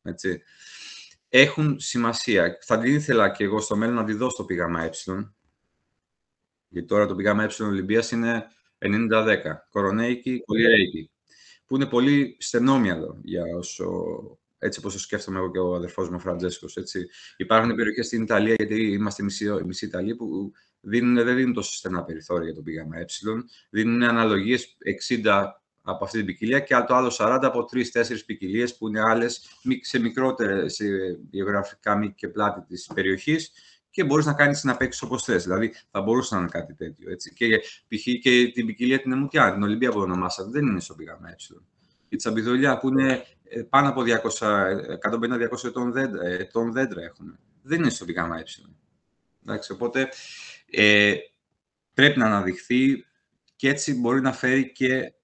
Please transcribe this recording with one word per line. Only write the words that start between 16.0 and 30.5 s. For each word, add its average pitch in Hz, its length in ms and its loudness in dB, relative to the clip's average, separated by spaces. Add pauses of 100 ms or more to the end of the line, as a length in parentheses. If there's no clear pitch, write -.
μου 90 60 -6
ο 87 40 -6
Φραντζέσκος, 87 580 -6
έτσι. 92 300 -10 (300)
Υπάρχουν 110 380 2
περιοχές 110 300 -2
στην 113 160 -4
Ιταλία, 110 360 2
γιατί 107 240 0 (100)
είμαστε 101 320 -2
μισή, 101 420 -2
μισή 92 200 -8
Ιταλοί, 101 300 -4
που 101 360 -6 (280)
δίνουν, 120 440 2
δεν 123 120 2
δίνουν 127 180 2
τόσο 104 200 -6
στενά 90 300 -6
περιθώρια 82 480 -4
για 78 40 -12
το 78 60 -14
Π 76 60 -10
Γ 78 260 -8
Ε, 82 120 -10 (640)
δίνουν 117 340 2
αναλογίες 113 760 2
εξήντα 104 840 0 (180)
από 95 240 -6
αυτή 113 120 -6
την 104 80 0
ποικιλία 110 340 0
και 139 160 0 (120)
το 127 80 2
άλλο 127 140 4
σαράντα 127 380 2
από 120 180 0
τρεις-τέσσερις 117 600 -2
ποικιλίες 110 520 -4
που 110 100 -6
είναι 110 120 -2
άλλες, 117 640 0
μη-, 127 180 0
σε - 180 -2
μικρότερες, 113 760 0